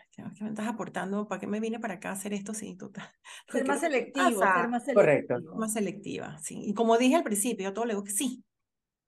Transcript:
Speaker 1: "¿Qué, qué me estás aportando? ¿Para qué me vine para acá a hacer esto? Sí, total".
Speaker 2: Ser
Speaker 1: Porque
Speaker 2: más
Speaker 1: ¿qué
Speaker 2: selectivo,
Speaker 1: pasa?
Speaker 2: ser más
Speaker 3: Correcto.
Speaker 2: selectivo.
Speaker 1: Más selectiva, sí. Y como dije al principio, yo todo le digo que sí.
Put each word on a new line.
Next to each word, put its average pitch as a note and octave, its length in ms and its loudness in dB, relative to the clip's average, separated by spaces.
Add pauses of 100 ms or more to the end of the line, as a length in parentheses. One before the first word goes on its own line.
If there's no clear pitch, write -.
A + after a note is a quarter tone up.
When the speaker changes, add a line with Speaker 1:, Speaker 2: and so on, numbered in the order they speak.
(120)
Speaker 1:
"¿Qué, - 100 -18 (140)
qué G#3+ 80 -10
me G#3+ 60 -4
estás G#3+ 180 -4
aportando? G3+ 580 -4
¿Para F#3 140 -6
qué G3 80 -6
me G3+ 100 -2
vine A3 220 -4
para G#3+ 140 -6
acá F3+ 160 -8
a - 20 -4
hacer G3 200 -6
esto? G3+ 220 -6
Sí, F#3 220 -10
total". - 280 -14
Speaker 2:
Ser - 460 -20
Speaker 1:
Porque B3+ 140 0
Speaker 2:
más C#4 160 2
Speaker 1:
¿qué E4+ 60 2
Speaker 2:
selectivo, A#3+ 540 2
Speaker 1:
pasa? F#3+ 200 6
Speaker 2:
ser A#3 80 2
más A#3+ 160 -2 (100)
Speaker 3:
Correcto. C#3 400 4
Speaker 2:
selectivo. - 220 -6
Speaker 1:
Más A3 160 -2
selectiva, - 680 -6
sí. - 260 -10
Y G#3 100 -2
como A3+ 220 6
dije B3+ 200 6
al E4+ 80 4
principio, G#3 400 0
yo G3 100 -2
todo A3+ 120 -2
le A3 80 0
digo G3+ 100 -2
que - 80 -8
sí. - 320 -2 (640)